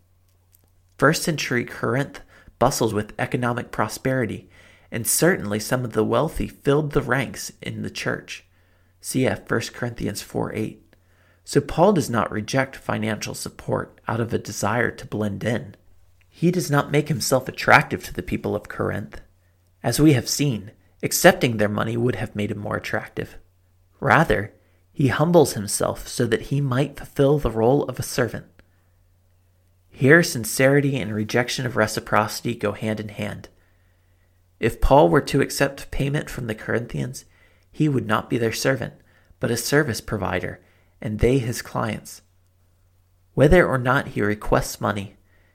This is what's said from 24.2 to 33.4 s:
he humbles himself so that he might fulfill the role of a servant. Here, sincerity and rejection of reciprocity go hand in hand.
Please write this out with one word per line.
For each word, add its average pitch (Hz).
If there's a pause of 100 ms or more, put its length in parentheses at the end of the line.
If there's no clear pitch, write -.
he 135
humbles 160
himself 98
so -
that 110
he 143
might 139
fulfill 143
the 131
role 117
of 127
a 120
servant. - (1400)
Here, 156
sincerity 135
and 107
rejection 120
of 110
reciprocity 107
go 104
hand 107
in 107
hand. - (1120)